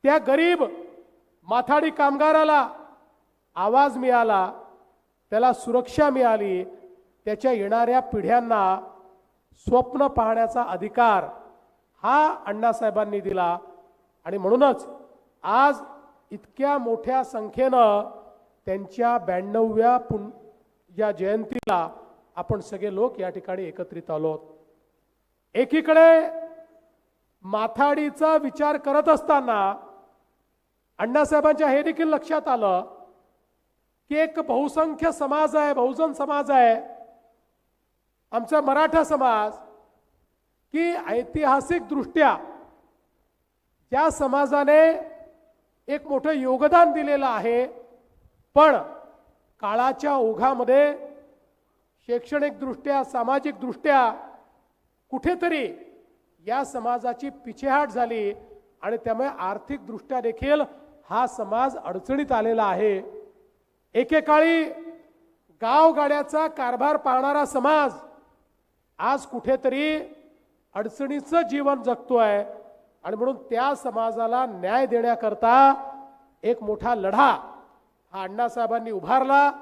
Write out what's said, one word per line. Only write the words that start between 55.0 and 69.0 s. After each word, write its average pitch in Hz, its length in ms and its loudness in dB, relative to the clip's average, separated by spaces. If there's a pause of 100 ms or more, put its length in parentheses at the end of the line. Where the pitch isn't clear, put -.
कुठेतरी 320 560 -4 (800)
या 254 200 -4
समाजाची 240 640 -6 (160)
पिछेहाट 269 440 -2
झाली 220 440 -4 (480)
आणि 220 160 -4
त्यामुळे 233 320 -4 (100)
आर्थिकदृष्ट्या 208 840 -8
देखील 262 400 0 (480)
हा 226 180 0
समाज 233 500 -4
अडचणीत 262 540 -6
आलेला 226 320 0
आहे. 196 380 0 (920)
एकेकाळी 311 680 2 (1000)
गावगाड्याचा 294 840 2
कारभार 277 500 -2
पाहणारा 269 480 0
समाज 285 480 0 (1080)
आज 269 260 -2